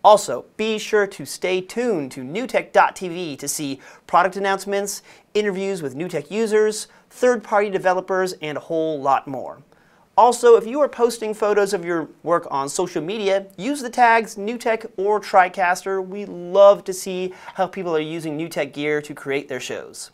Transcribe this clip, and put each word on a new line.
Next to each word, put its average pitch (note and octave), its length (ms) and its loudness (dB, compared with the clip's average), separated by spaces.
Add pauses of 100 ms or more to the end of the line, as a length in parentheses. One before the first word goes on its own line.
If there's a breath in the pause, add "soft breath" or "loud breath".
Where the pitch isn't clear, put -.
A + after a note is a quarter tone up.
Also, F3+ 420 4 (120)
be G#3+ 220 -2
sure G#3 260 2
to G3 200 -12
stay F#3 360 -2
tuned F#3 520 -2
to C3+ 80 -12
newtek F3+ 500 -4
dot F3+ 240 4
T F#3 140 -8
V E3 260 -6
to C#3+ 120 -10
see C#3 320 -6 (280 loud breath)
product F#3 300 2
announcements, G3 640 -4 (320 loud breath)
interviews G3 480 -2
with B2+ 120 -8
NewTek D#3+ 360 -6
users, G#3+ 560 0 (220 soft breath)
third-party G#3+ 600 0
developers, F#3 720 0
and D3+ 160 -6
a B2 40 -6
whole D#3+ 380 -4
lot C3+ 280 0
more. A#2+ 340 -10 (560 soft breath)
Also, A#3 380 8
if G3+ 120 2
you C#4 140 -2
are C4+ 80 2
posting A#3 440 -2
photos G#3 400 0
of F3 120 -4
your E3+ 240 -2 (120)
work E3 300 0
on C#3 160 -2
social F3 340 -2
media, G3 440 -2 (120)
use C#4+ 220 -6
the B3 100 -8
tags A#3 460 4
newtek A3+ 600 -4
or G3+ 240 0
TriCaster. F#3+ 840 2
We G3+ 200 -10
love F#3 580 6
to F#3+ 100 -8
see F#3 400 -6 (200 loud breath)
how F#3 140 -2
people F3+ 280 -4
are D#3 60 2
using D#3+ 360 -6
NewTek D#3+ 360 -6
gear D3 300 -2
to D3 100 -14
create C#3 340 -6
their B2 140 -8
shows. D#2+ 520 -12